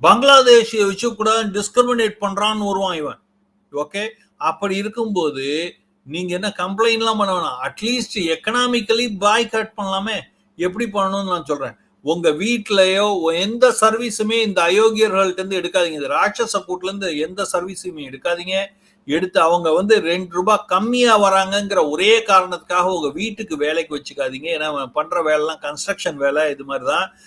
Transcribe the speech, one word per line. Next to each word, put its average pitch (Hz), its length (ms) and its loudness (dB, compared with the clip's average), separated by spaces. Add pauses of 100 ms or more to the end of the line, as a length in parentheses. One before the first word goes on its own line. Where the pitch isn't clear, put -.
பங்களாதேஷ் 233 840 8
வச்சு 202 280 -2
கூட 220 300 0
டிஸ்கிரிமினேட் 214 760 0
பண்றான்னு 208 460 -2
வருவான் 190 300 -2
இவன். 143 220 -8 (540)
ஓகே, 151 360 -6 (280)
அப்படி 190 400 -2
இருக்கும்போது 170 1000 -4 (300)
நீங்க 175 300 -6
என்ன 202 220 -6
கம்ப்ளைண்ட் 208 420 0
எல்லாம் 220 180 0
பண்ண 202 160 0
வேணாம், 156 300 -4
அட்லீஸ்ட் 220 560 -6
எக்கனாமிக்கலி 226 1000 -2
பாய்காட் 220 580 0
பண்ணலாமே. 196 440 -4 (360)
எப்படி 185 280 -2
பண்ணணும்னு 196 400 -2
நான் 175 200 -4
சொல்றேன். 135 320 -6 (260)
உங்க 170 280 2
வீட்லயோ 196 1080 2
எந்த 233 400 2
சர்வீஸுமே 220 600 0
இந்த 190 200 0
அயோக்கியர்கள்ட்ட 196 720 2
இருந்து 190 280 -4
எடுக்காதீங்க. 175 420 -2
இந்த 135 60 -6
ராட்சச 196 600 0
கூட்டுல 180 160 -8
இருந்து 190 340 -6
எந்த 185 340 -6
சர்வீஸுமே 175 500 -8
எடுக்காதீங்க. 175 640 -6 (380)
எடுத்து 175 360 0
அவங்க 170 320 4
வந்து 202 280 4
ரெண்டு 175 340 -4
ரூபாய் 202 320 2
கம்மியா 226 560 2
வராங்கங்கிற 190 680 2
ஒரே 196 280 4
காரணத்துக்காக 180 640 2
உங்க 175 280 -2
வீட்டுக்கு 202 460 -8
வேலைக்கு 151 400 -2
வச்சுக்காதீங்க. 135 480 -8
ஏன்னா 160 180 -4
அவன் 143 300 -6
பண்ற 160 300 -2
வேலைலாம் 151 380 0
கன்ஸ்ட்ரக்ஷன் 151 540 -6
வேலை, 143 360 0
இது 139 140 -8
மாதிரிதான். 139 480 -4 (140)